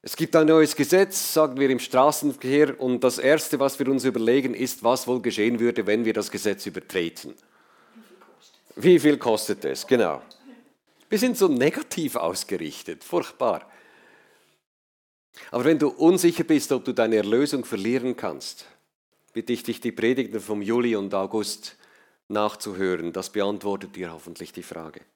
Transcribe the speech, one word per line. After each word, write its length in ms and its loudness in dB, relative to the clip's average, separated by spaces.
Es 140 -12
gibt 200 -2
ein 120 8
neues 280 6
Gesetz, 580 2
sagen 260 2
wir 100 4
im 100 2
Straßenverkehr, 1000 2
und 240 -2
das 140 2
Erste, 420 2
was 200 0
wir 80 -2
uns 160 0
überlegen, 500 2
ist, 300 -6
was 240 0
wohl 140 -2
geschehen 380 0
würde, 280 0
wenn 180 2
wir 80 0
das 160 -4
Gesetz 380 -4
übertreten. 680 -6
Wie 240 6
viel 180 4
kostet 480 -2
es? 220 -6
Genau. 340 2
Wir 80 0
sind 200 0
so 100 4
negativ 680 0
ausgerichtet, 840 -6
furchtbar. 680 -2
Aber 160 -4
wenn 140 4
du 100 2
unsicher 540 2
bist, 280 2
ob 140 -2
du 80 -4
deine 220 2
Erlösung 500 0
verlieren 500 -4
kannst, 500 -10
bitte 200 -6
ich 100 -6
dich, 180 -8
die 100 -6
Predigten 480 -2
vom 220 -6
Juli 340 0
und 200 -4
August 640 -6
nachzuhören. 840 -4
Das 200 -8
beantwortet 640 -4
dir 160 -10
hoffentlich 420 -16
die 100 -14
Frage. 380 -16